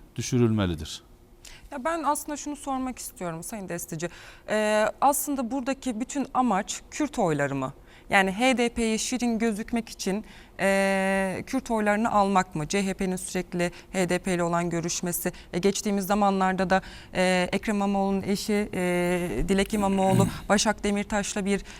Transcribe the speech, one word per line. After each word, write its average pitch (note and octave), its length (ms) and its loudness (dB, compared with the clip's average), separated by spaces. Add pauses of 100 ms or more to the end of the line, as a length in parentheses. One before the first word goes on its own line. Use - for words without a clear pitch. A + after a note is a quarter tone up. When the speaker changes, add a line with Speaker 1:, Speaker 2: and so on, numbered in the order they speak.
(160)
Speaker 1:
düşürülmelidir. A2 840 2 (680)
Speaker 2:
Ya C#4 140 -8
ben D#4+ 180 -2
aslında D4 340 -2
şunu D4 200 -8
sormak C4 420 -6
istiyorum E3 440 -8
Sayın F#3+ 260 -10
Destici. E3+ 420 -6 (380)
Ee, G#3+ 380 2 (140)
aslında C#4 500 0
buradaki B3+ 500 -4
bütün C4 340 -4
amaç A3 460 0 (100)
Kürt - 280 -2
oyları C#3+ 360 2
mı? C3+ 180 -4 (380)
Yani F#3+ 220 4
H B3 260 4
D A#3+ 100 2
P'ye A3+ 300 0
şirin A#3 400 -2
gözükmek A3+ 500 -2
için, G3+ 360 -4 (360)
e, G3 840 2
Kürt C4 240 -4
oylarını G#3+ 420 2
almak G3 420 4
mı? D3+ 140 -4
C G3 180 0
H F#3+ 80 -2
P'nin F#3 220 -2
sürekli F3 560 -4 (200)
H F#3 160 0
D F3+ 100 2
P F3+ 160 -2
ile F3 80 0
olan E3+ 280 0
görüşmesi, E3+ 600 -2 (200)
e, F3+ 60 -2
geçtiğimiz G3+ 480 0
zamanlarda F#3+ 640 2
da, F#3+ 120 4 (320)
e, F3+ 380 2
Ekrem G3+ 240 -2
İmamoğlu'nun G3 460 0
eşi, G#3 520 0
e, F3 720 0
Dilek G3 260 2
İmamoğlu, G3 520 4 (100)
<clears throat> - 120 -8
Başak G#3 360 2
Demirtaş'la G3+ 600 -2
bir, G3 180 0 (180)